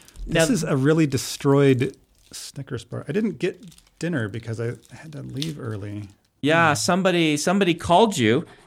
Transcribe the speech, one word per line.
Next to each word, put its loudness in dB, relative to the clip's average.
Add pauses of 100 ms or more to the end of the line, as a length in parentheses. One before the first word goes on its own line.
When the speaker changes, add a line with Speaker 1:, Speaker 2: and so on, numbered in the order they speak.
(260)
Speaker 1:
This 2
Speaker 2:
Now 2
Speaker 1:
is -2
a -2
really 4
destroyed 2 (360)
Snickers -14
bar. -12
I -6
didn't -2
get -6 (340)
dinner -4
because -8
I -4 (180)
had -20
to -12
leave -6
early. -8 (380)
Speaker 2:
Yeah, 4
Speaker 1:
Hmm. 2
Speaker 2:
somebody, 2
somebody 2
called 2
you, 4 (200)